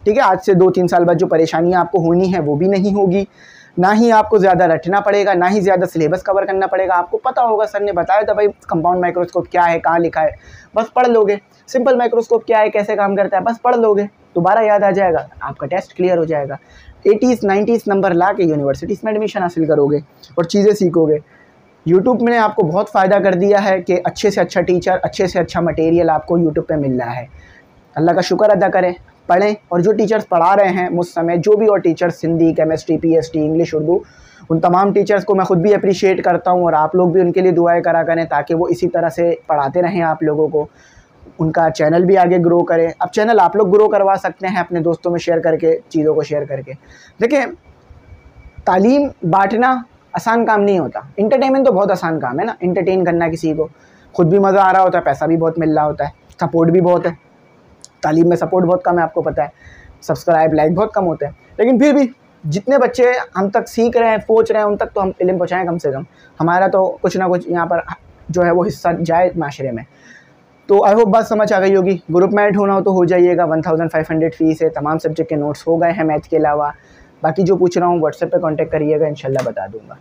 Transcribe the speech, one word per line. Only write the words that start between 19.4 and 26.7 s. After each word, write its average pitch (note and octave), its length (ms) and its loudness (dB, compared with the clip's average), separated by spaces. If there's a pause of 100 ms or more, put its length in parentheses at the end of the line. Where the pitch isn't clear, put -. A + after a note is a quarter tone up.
हासिल E3+ 260 -2
करोगे D3 340 2 (360)
और E3+ 80 0
चीज़ें G3+ 280 2
सीखोगे। D#3+ 480 0 (640)
YouTube F#3+ 360 2
ने A#3 160 0
आपको G#3+ 260 0
बहुत F#3 260 -2
फ़ायदा G3 300 2
कर F#3+ 160 0
दिया G3+ 240 2
है F#3+ 220 0
कि F3+ 160 -2
अच्छे F3+ 340 -2
से G3 100 -2
अच्छा F3+ 200 -2
teacher, F3+ 360 0
अच्छे F#3 300 -4
से F#3 120 -4
अच्छा E3+ 220 -4
material E3 480 0
आपको D#3 300 0
YouTube E3 280 -2
पे E3 100 -2